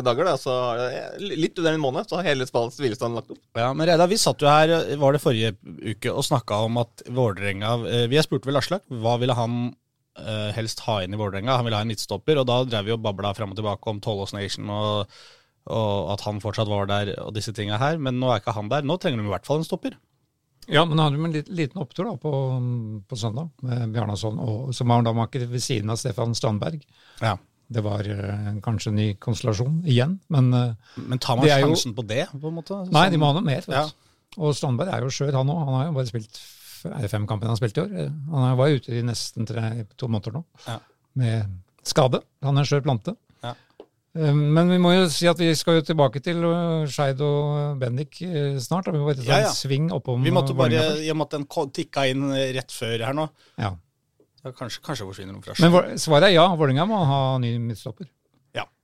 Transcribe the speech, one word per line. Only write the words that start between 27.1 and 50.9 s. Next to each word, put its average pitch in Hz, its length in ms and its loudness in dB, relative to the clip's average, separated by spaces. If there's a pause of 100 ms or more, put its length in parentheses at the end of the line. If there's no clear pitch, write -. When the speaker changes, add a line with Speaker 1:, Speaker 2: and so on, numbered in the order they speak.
Speaker 2:
Ja. 110 160 0 (340)
Speaker 3:
Det 117 160 -2
var, 101 160 -2
eh, 101 440 -6 (200)
kanskje 110 240 -2
en 107 80 0
ny 107 100 2 (140)
konstellasjon 123 640 -2
igjen, 139 300 4 (180)
men, 127 140 6 (100)
eh, 123 140 0 (340)
Speaker 2:
Men 127 160 -4
tar 120 160 0
man 135 80 4
Speaker 3:
det 151 80 8
er 135 80 6
jo 143 140 4
Speaker 2:
sjansen 127 180 -4
på 107 160 -6
det, 123 140 0 (100)
på 143 160 -8
en 165 80 -6
måte? 165 160 -10 (160)
Speaker 3:
Nei, 156 160 6
Speaker 2:
Sånn 190 80 2
Speaker 3:
de 156 80 2
må 151 80 4
ha 143 80 2
noe 208 80 -2
mer, 135 160 0
vet - 80 -14
du. 135 80 -2
Speaker 2:
Ja. 147 60 2 (580)
Speaker 3:
Og 147 160 0
Strandberg 143 320 -2
er 117 160 -2
jo 135 80 -4
skjør, 139 240 -2
han 135 160 2
også. 165 140 -2
Han 131 100 0
har 131 80 0
jo 170 80 -4
bare 131 160 -2
spilt 110 300 -10
f-, - 500 -18
er - 160 -6
det 101 60 -4
fem 107 180 -2
kamper 110 160 -2
han 113 80 0
har 110 80 -2
spilt 113 160 -2
i - 60 0
år? 202 100 -6
Eh, 156 160 -4 (220)
han 131 160 2
er, 127 100 2
var 139 140 4
jo 135 100 2
ute 117 160 -8
i 117 80 -2
nesten 117 400 -6
tre, 113 200 -4 (360)
to 120 80 -4
måneder 107 300 -2
nå. - 20 -8 (240)
Speaker 2:
Ja. 113 140 -8 (360)
Speaker 3:
Med 110 440 0 (260)
skade. 143 380 4 (180)
Han 139 160 2
er 143 80 4
en - 60 -4
skjør 143 160 2
plante. 135 260 -2 (320)
Speaker 2:
Ja. 123 80 -8 (640)
Speaker 3:
Eh, 151 160 2
men 156 400 4
vi 180 80 6
må 175 140 6
jo 190 80 6 (100)
si 170 160 4
at 170 80 2
vi 165 160 4
skal 165 240 2
jo 156 140 2
tilbake 143 340 2
til, 170 240 -2
eh, 165 400 0
Skeid 135 320 -2
og 147 560 0
Bendik, 127 480 -4
eh, 143 320 -2
snart, 170 320 -2
da. 175 80 -2
Vi 143 60 0
må 147 80 0
bare 135 100 -2
ta 120 80 -4
Speaker 2:
Ja, 185 160 6
ja. 180 80 0
Speaker 3:
en - 60 -4
sving 143 340 0
oppom, 131 320 -2
Speaker 2:
Vi 170 80 4
måtte 135 240 2
Speaker 3:
eh, - 0 -
Speaker 2:
bare, 135 160 4
Speaker 3:
Vålerenga 156 240 2